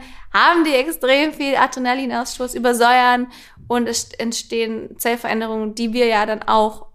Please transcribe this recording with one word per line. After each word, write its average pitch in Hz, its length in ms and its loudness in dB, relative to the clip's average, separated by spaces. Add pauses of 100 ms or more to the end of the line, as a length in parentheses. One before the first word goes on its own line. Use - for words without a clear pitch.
(320)
haben 311 320 4
die 302 120 2
extrem 285 580 2
viel 277 220 -2
Adrenalinausstoß, 254 1000 -2
übersäuern 247 720 4 (400)
und 240 200 0
es - 260 -6
entstehen 226 880 -6
Zellveränderungen, 220 720 -4
die 226 180 -4
wir 247 140 2
ja 220 220 2
dann 220 160 -4
auch 214 520 0